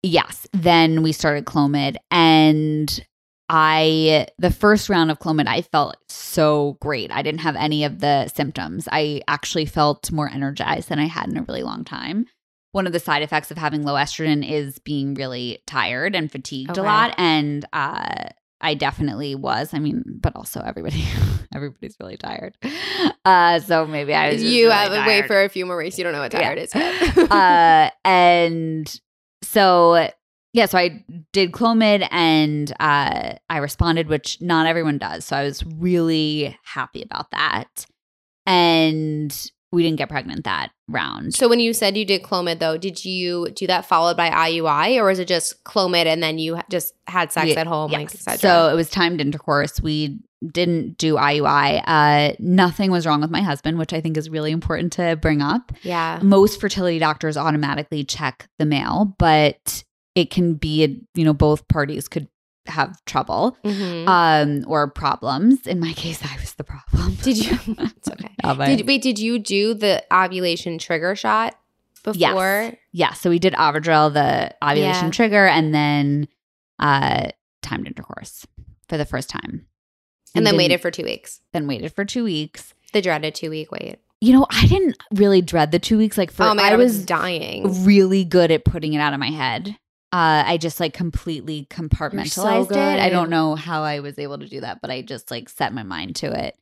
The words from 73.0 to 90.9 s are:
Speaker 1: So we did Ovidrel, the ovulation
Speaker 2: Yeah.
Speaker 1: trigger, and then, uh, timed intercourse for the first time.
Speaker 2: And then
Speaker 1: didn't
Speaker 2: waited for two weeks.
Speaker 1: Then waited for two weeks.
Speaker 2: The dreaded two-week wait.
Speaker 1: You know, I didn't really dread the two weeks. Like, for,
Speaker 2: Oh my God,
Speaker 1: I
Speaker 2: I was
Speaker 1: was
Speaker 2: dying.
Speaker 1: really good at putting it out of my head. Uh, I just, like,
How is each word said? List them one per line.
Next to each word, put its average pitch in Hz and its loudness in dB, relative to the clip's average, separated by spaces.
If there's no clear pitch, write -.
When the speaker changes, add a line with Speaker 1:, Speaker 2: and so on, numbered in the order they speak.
Speaker 1:
So - -2
we 170 4
did 180 2
Ovidrel, 156 2
the 139 0
ovulation 151 0
Speaker 2:
Yeah. 165 0
Speaker 1:
trigger, 208 4
and 156 4
then, 147 2
uh, 143 0
timed - -8
intercourse - -16
for 170 -4
the 147 -2
first - -8
time. - -12
Speaker 2:
And 220 2
then 208 4
Speaker 1:
didn't 165 2
Speaker 2:
waited 175 2
for 175 -2
two - -10
weeks. - -10
Speaker 1:
Then 156 -4
waited 143 -6
for 202 -4
two 240 -4
weeks. 156 -6
Speaker 2:
The 214 2
dreaded 156 -2
two-week 156 -10
wait. - -14
Speaker 1:
You 240 6
know, 262 8
I - 4
didn't 370 4
really 196 6
dread 156 0
the 196 2
two 220 2
weeks. 214 2
Like, 185 -2
for, - -2
Speaker 2:
Oh 214 4
my 208 2
God, 202 4
Speaker 1:
I - 6
Speaker 2:
I - 6
was 247 6
Speaker 1:
was 185 -8
Speaker 2:
dying. 180 -2
Speaker 1:
really 196 6
good 170 4
at 156 2
putting 156 -2
it 151 0
out 147 0
of 139 -4
my 139 -2
head. 151 -6
Uh, 160 2
I 170 0
just, 165 -6
like, 165 -2